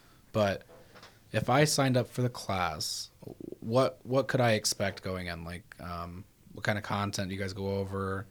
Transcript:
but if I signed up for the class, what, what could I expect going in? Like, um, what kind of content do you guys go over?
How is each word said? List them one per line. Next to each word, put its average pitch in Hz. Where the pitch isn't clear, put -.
but 101
if 110
I 139
signed 135
up 123
for -
the 123
class, 90
what, 123
what 127
could 127
I 120
expect 104
going 92
in? 85
Like, 85
um, 87
what 104
kind 104
of 98
content 101
do 95
you 95
guys 95
go 98
over? 98